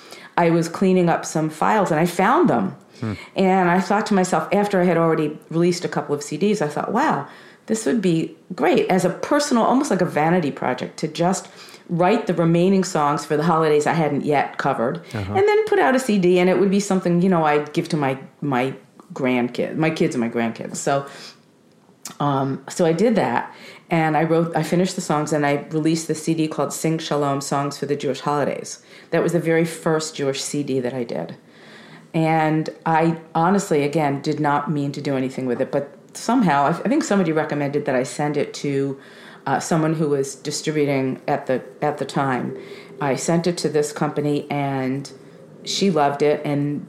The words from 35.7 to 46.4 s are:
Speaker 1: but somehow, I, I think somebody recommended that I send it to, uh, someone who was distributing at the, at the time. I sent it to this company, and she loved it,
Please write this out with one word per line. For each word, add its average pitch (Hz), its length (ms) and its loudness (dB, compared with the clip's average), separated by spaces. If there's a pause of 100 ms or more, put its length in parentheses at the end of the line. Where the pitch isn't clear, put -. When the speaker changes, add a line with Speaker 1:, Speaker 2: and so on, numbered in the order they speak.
Speaker 1:
but - 240 -4 (220)
somehow, 175 480 2
I, 135 60 4
I 175 180 -2
think 285 160 2
somebody 185 280 2
recommended 147 540 -2
that 139 80 0
I 123 100 2
send 147 320 -4
it - 180 -4
to, 139 440 -2 (480)
uh, 135 140 0
someone 160 340 0
who 156 140 0
was 139 260 0
distributing 143 920 -2
at 147 180 -2
the, 127 160 0 (200)
at 147 160 0
the 139 60 -4
time. 131 520 -2 (440)
I 139 160 0
sent 170 300 0
it 175 120 0
to 165 100 0
this 147 240 0
company, 147 580 -2
and 139 600 -4 (540)
she - 260 0
loved 143 320 2
it, 147 220 4